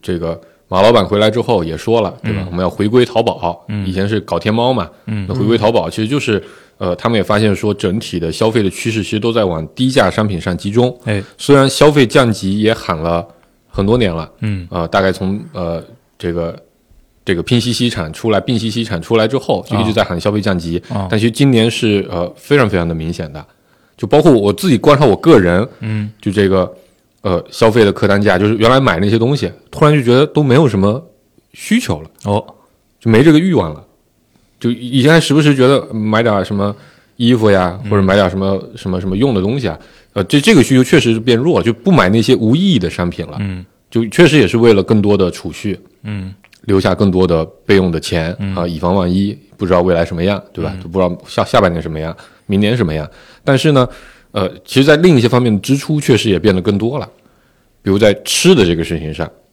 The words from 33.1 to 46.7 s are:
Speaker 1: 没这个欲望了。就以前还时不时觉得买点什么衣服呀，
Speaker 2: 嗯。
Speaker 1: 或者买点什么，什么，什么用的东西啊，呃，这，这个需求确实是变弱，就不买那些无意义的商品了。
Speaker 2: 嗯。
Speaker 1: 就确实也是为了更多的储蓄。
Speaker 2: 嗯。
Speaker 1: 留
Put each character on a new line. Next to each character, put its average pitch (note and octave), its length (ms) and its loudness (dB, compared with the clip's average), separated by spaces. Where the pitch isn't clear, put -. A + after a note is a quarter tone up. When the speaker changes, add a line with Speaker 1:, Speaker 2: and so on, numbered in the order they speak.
Speaker 1:
没 A2+ 140 6
这 E3 80 8
个 D3+ 60 6
欲 F3+ 160 0
望 E2+ 200 -2
了。 D2+ 100 -20
就 A#2+ 120 -2
以 B2 300 -2
前 D3 100 4
还 E3 80 6
时 D3 120 -2
不 D3 80 4
时 D3 140 4
觉 B2+ 140 4
得 C3+ 260 2
买 G#2+ 260 0
点 G#2 240 0
什 - 80 -8
么 G2+ 220 -4
衣 A#2+ 180 2
服 A2 160 2
呀， F#2 360 2
Speaker 2:
嗯。 G2+ 60 -8
Speaker 1:
或 G#2 60 2
者 G2 60 4
买 F#2+ 140 2
点 G2 120 4
什 F2+ 80 -4
么， G2 240 -2
什 - 160 -8
么， F#2 100 -4
什 F#2 80 -6
么 F#2 80 -2
用 C3 160 0
的 G2 80 0
东 G#2+ 180 -2
西 A#2+ 100 -4
啊， D#2+ 100 -8
呃， G2+ 100 -2
这， C#3+ 160 2
这 G#3+ 120 2
个 D3+ 100 6
需 C3+ 120 2
求 B2+ 80 4
确 D#3 160 2
实 A#2+ 140 2
是 A2+ 80 -2
变 A#2 180 2
弱， D3 240 0
就 A#2 100 0
不 G3 200 -2
买 G#2 160 4
那 A2 120 2
些 B2 140 4
无 A#2 220 2
意 F#3+ 160 2
义 C#3+ 60 2
的 F2 120 -2
商 F2 180 -4
品 E2+ 180 -8
了。 D2 140 -14
Speaker 2:
嗯。 F#2+ 240 -10
Speaker 1:
就 A#2 180 -2
确 E3+ 180 4
实 D3 100 4
也 A#2+ 100 4
是 A#2 120 0
为 A2+ 160 6
了 F#2+ 80 2
更 G#2+ 180 2
多 G2+ 160 2
的 F#2 140 0
储 - 220 -12
蓄。 F#2+ 260 -8
Speaker 2:
嗯。 G2+ 320 -12
Speaker 1:
留 G2 160 2